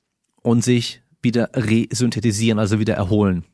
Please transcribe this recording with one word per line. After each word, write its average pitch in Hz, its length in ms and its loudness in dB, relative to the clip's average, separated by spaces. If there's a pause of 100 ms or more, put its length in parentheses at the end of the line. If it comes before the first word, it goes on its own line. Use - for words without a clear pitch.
(420)
und 117 220 2
sich 120 380 -2 (200)
wieder 117 320 0
resynthetisieren, 110 1080 0
also 104 200 0
wieder 107 140 -2
erholen. 98 500 0 (100)